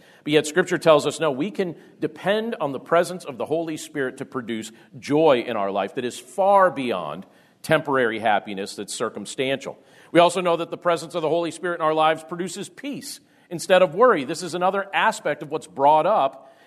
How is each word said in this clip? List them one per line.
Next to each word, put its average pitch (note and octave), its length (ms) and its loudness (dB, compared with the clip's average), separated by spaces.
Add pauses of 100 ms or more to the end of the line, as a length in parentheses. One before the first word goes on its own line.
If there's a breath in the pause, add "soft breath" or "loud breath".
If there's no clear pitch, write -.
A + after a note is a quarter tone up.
(260 soft breath)
But D3+ 80 0
yet D3 120 4
Scripture F3 320 0
tells D3 300 6
us, D3 140 -4
no, D#3 100 2
we D3 200 -4
can F3+ 240 -4 (260 loud breath)
depend G#3+ 580 -2
on C#3 140 -4
the B2 80 -8
presence F3+ 420 0
of C3 140 -12
the A2+ 80 -6
Holy D#3+ 320 -4
Spirit C3+ 400 -6
to C3+ 80 -10
produce A2+ 480 -8 (260 loud breath)
joy C#3 480 2
in A#2+ 80 -4
our G2 160 -2
life G2 240 -4
that B2 80 -6
is A#2+ 160 -8
far G3 500 4
beyond F#2 560 -6 (360 soft breath)
temporary C3 580 0
happiness G#2 560 -2
that's G2+ 180 -10
circumstantial. B2 840 -6 (320 soft breath)
We D#3+ 80 4
also F3 220 4
know E3+ 160 0
that D#3+ 120 -8
the D#3+ 80 -10
presence E3+ 380 -2
of F3+ 60 -6
the D#3 80 0
Holy E3+ 220 -2
Spirit F3 240 -6
in E3 60 -8
our D#3 120 2
lives D#3 320 2
produces F3+ 420 -8
peace - 540 -14 (280 soft breath)
instead F3+ 320 2
of E3 140 2
worry. G3 300 4
This D#3 180 -8
is D#3 100 -8
another F#3+ 400 0
aspect E3 480 0
of D#3 80 -14
what's D3 180 -8
brought D3+ 380 4
up F3 480 -2 (140 loud breath)